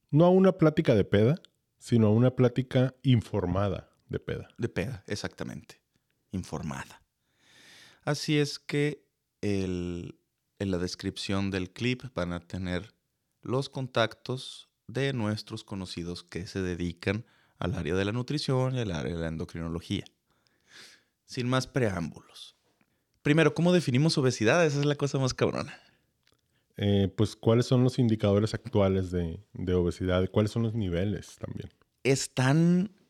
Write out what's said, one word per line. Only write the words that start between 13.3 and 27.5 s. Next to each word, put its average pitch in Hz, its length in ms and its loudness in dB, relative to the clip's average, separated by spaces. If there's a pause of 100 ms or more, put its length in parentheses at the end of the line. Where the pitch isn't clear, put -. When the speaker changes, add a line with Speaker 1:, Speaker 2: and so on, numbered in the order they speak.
Speaker 2:
los 135 280 -4
contactos - 1000 -6 (180)
de 131 260 -2
nuestros 107 500 -4
conocidos 87 600 -10
que 87 220 -10
se 98 160 -6
dedican 90 640 -4 (320)
al - 160 -4
área 85 220 -2
de 98 100 0
la 101 60 -2
nutrición 131 640 -2
y 123 40 -2
al 107 120 -4
área 76 240 -4
de 82 60 -4
la 82 60 -4
endocrinología. 82 800 -6 (1200)
Sin 123 240 -6
más 131 180 0
preámbulos. - 880 -4 (680)
Primero, 147 320 4
¿cómo 175 180 4
definimos 156 440 2
obesidad? 131 480 4
Esa 143 140 0
es 143 60 0
la 147 100 0
cosa 139 220 -4
más 131 160 -2
cabrona. 107 420 -2 (1040)
Speaker 1:
Eh, 101 380 2
pues, 107 200 0
¿cuáles 117 300 2